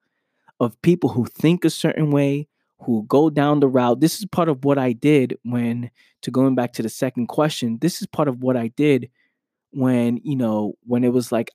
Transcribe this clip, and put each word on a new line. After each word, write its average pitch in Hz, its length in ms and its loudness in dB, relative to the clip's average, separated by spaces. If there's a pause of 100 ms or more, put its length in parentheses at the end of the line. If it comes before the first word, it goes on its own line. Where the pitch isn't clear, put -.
(600)
of 120 220 -4
people 170 300 2
who 120 140 -2
think 165 380 0
a 165 60 2
certain 151 420 -2
way, 143 360 0 (320)
who 113 280 -2
go 165 220 4
down 147 320 2
the 143 60 4
route, 123 340 2
this 165 180 2
is 208 60 -10
part 170 240 -2
of 135 160 -2
what 139 120 2
I 127 160 0
did 131 500 2
when, 120 460 -4 (320)
to 127 100 -8
going 131 240 2
back 120 180 -2
to - 80 -8
the 110 80 -4
second 123 380 -4
question, 131 520 -2
this - 220 -2
is 202 60 -10
part 151 200 -2
of 123 160 -4
what 127 140 2
I 117 120 -4
did 135 400 0 (640)
when, 120 480 0
you 147 140 -4
know, 107 380 -2 (100)
when 123 180 0
it 123 80 2
was 123 220 -2
like, 113 220 -2